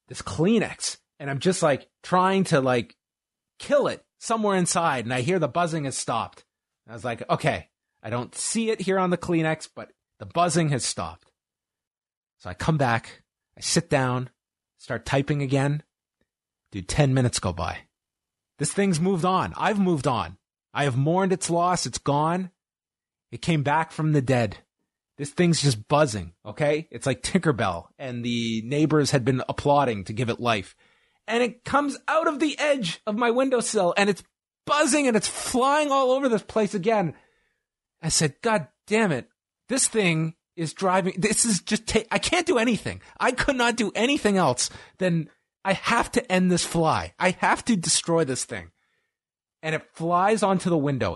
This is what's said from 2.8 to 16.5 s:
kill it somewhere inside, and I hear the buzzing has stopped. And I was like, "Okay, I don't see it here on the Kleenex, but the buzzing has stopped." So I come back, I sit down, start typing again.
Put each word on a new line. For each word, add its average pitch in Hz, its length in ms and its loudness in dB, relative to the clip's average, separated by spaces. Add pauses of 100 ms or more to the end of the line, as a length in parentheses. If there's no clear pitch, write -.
kill 262 280 0
it - 180 -8 (140)
somewhere 214 380 0
inside, 165 460 0
and 120 100 -4
I 127 80 0
hear 170 180 0
the 147 100 0
buzzing 165 340 -2
has 131 140 -6
stopped. 110 480 -6 (400)
And 110 80 -20
I - 20 -14
was 110 80 -12
like, 117 260 -6
"Okay, 131 400 -2 (320)
I - 80 -12
don't 120 240 -6
see 220 360 -4
it 220 100 -2
here 190 180 0
on 185 120 2
the 175 80 0
Kleenex, 160 580 -2
but 113 160 -16 (280)
the 104 60 -14
buzzing 165 440 2
has 135 160 -2
stopped." - 460 -8 (1080)
So - 120 -14
I 92 40 -8
come 160 240 0
back, 117 460 -2 (340)
I - 40 -20
sit - 280 -2
down, 127 400 0 (480)
start - 280 -8
typing 143 360 0
again. 139 420 0 (880)